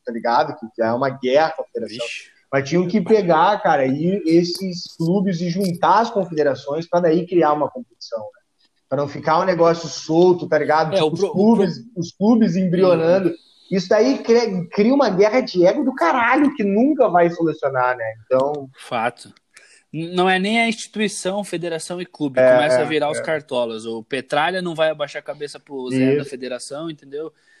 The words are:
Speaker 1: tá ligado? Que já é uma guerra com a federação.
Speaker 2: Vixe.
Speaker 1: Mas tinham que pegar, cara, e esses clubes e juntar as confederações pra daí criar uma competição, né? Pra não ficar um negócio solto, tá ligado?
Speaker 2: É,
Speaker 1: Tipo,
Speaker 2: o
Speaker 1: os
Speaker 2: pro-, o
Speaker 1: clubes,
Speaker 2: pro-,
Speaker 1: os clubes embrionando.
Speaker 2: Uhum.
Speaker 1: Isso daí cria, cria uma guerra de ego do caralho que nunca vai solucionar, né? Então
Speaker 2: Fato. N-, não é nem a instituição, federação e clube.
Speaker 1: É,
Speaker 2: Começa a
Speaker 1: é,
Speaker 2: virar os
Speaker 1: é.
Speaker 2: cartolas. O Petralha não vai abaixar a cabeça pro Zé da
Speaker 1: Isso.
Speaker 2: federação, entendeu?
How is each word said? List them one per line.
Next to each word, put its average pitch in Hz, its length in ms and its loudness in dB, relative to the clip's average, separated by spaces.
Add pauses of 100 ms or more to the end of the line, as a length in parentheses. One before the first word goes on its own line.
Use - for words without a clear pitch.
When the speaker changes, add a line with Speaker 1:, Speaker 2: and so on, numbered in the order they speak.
Speaker 1:
tá 123 60 -8
ligado? 117 480 -2
Que - 60 -14 (120)
já 113 100 0
é 113 40 0
uma 131 180 -2
guerra 135 460 0
com - 60 -8
a - 40 -16
federação. 113 400 -10
Speaker 2:
Vixe. - 240 -14 (220)
Speaker 1:
Mas 135 160 -2
tinham 170 220 0
que 214 100 0
pegar, 185 640 2
cara, 147 240 2
e 165 400 0
esses 175 720 0
clubes 185 420 0
e 175 100 -4
juntar 175 500 0
as 226 100 0
confederações 151 760 -2
pra 175 140 -2
daí 170 260 2
criar 160 280 2
uma 151 160 -2
competição, - 500 -14
né? - 180 -16 (520)
Pra 135 100 -2
não 143 100 -2
ficar 160 320 0
um - 20 -2
negócio 170 460 2
solto, 175 580 2
tá 170 100 2
ligado? 151 360 0
Speaker 2:
É, - 20 -2
Speaker 1:
Tipo, 165 120 2
Speaker 2:
o 156 40 -2
Speaker 1:
os 170 80 -4
Speaker 2:
pro-, 196 80 0
o 160 60 -10
Speaker 1:
clubes, 196 460 2
Speaker 2:
pro-, - 220 -10
Speaker 1:
os 170 120 -10
clubes 214 420 2
embrionando. 180 720 2
Speaker 2:
Uhum. 339 80 -2 (340)
Speaker 1:
Isso 185 200 -2
daí 226 300 4
cria, 220 500 0
cria 220 240 2
uma 277 160 4
guerra 214 320 2
de 180 240 2
ego 240 180 2
do 254 100 -2
caralho 269 640 2
que 220 80 -4
nunca 233 460 2
vai 175 200 4
solucionar, 139 680 -2
né? 110 160 -6 (120)
Então 139 440 -2 (100)
Speaker 2:
Fato. 117 540 -6 (580)
N-, 165 240 -8
não 180 140 2
é 185 100 2
nem 214 220 0
a 226 80 0
instituição, 208 720 -6
federação 175 580 -8
e 175 40 -10
clube. 139 340 -6
Speaker 1:
É, 127 140 6
Speaker 2:
Começa 127 240 4
a - 60 0
Speaker 1:
é, - 20 0
Speaker 2:
virar 147 260 -2
os 135 60 -6
Speaker 1:
é. 117 40 -4
Speaker 2:
cartolas. 120 640 -4
O 113 180 -8
Petralha 147 580 -4
não 175 120 -6
vai 156 160 2
abaixar 151 300 -6
a - 60 -14
cabeça 147 340 -12
pro 127 320 -10
Zé 131 240 2
da 147 60 0
Speaker 1:
Isso. 135 80 -12
Speaker 2:
federação, 131 600 -12
entendeu? 147 440 -14 (280)